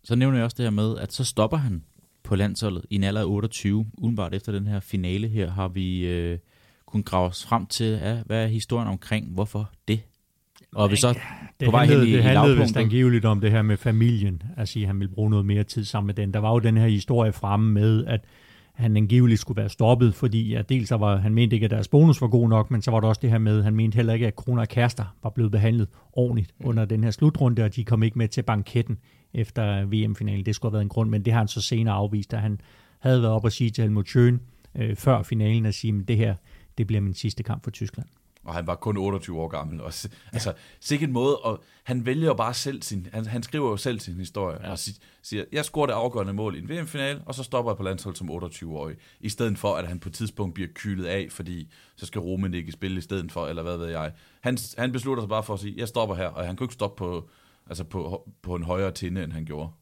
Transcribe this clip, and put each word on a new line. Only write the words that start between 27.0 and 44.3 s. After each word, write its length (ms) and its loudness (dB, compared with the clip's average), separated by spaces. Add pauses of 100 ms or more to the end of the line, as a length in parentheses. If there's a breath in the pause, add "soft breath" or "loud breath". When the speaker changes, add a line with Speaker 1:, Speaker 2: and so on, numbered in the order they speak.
Speaker 2:
her 60 2
slutrunde, 540 2
og 120 0
de 80 -4
kom 180 2
ikke 160 0
med 100 2
til 140 -4
banketten 560 -2 (360 soft breath)
efter 520 0
V 220 0
M-finalen. 380 -2
Det 80 0
skulle 160 -2
have 40 -4
været 80 0
en 60 0
grund, 220 0
men 140 0
det 80 2
har 80 4
han 80 0
så 120 -6
senere 340 0
afvist, 400 -2
at 60 -4
han 200 -2 (380 soft breath)
havde 240 2
været 120 2
op 100 0
og 80 2
sige 180 0
til 120 -2
Helmut 340 0
Schön, 220 6 (420 soft breath)
øh, 160 -2
før 260 2
finalen, 440 0
at 80 -2
sige, 180 -4
"Men 120 -2
det 120 0
her, 180 2 (440 soft breath)
det 80 0
bliver 140 0
min 140 -2
sidste 280 -6
kamp 220 -6
for 60 -6
Tyskland." 380 -10 (360)
Speaker 4:
Og 100 -10
han 120 -6
var 80 -4
kun 220 -4
otteogtyve 440 -4
år 80 -6
gammel 320 -8
også. 320 -12
Speaker 3:
Ja. 200 -20
Speaker 4:
Altså, 200 -4 (280 loud breath)
sikke 240 -4
en 80 -4
måde, 240 2
og 260 -6 (220 soft breath)
han 220 -4
vælger 200 0
jo 80 2
bare 200 -2
selv 280 -8
sin, 300 -8
han, 140 -8
han 160 -6
skriver 280 -4
jo 60 -2
selv 240 -6
sin 140 -12
historie, 500 -8